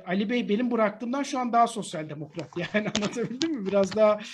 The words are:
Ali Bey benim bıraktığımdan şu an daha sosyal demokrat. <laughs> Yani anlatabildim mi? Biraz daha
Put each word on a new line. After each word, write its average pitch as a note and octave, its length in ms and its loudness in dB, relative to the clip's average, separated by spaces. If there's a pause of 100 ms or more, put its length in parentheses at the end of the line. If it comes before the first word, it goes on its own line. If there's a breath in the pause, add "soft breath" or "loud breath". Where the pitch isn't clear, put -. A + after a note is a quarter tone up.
Ali G3+ 240 0
Bey A#3+ 180 0
benim A#3 220 0
bıraktığımdan A#3 520 0
şu C4+ 160 -4
an A#3+ 140 -2
daha A#3 140 6
sosyal F3+ 420 -6
demokrat. D3+ 480 -10
<laughs> E3+ 180 -6
Yani G#3+ 120 2 (100)
anlatabildim A#3 580 -2
mi? G#3 120 -4
Biraz G3 300 2
daha G#3+ 220 6 (160 loud breath)